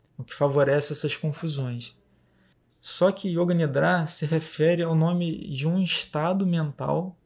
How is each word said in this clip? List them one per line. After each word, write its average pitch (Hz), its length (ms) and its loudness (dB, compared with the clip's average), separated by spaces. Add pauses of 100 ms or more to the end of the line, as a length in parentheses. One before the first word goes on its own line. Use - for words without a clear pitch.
(180)
o 131 60 -10
que - 100 -16
favorece 147 600 2
essas 139 240 -4
confusões. 139 800 -6 (840)
Só - 320 2
que 190 160 -6
Yoga 175 260 2
Nidra 160 520 2
se - 200 -4
refere 160 560 0
ao 165 140 0
nome 170 540 0
de 139 180 -4
um 180 140 2
estado 180 640 -2
mental 160 800 -2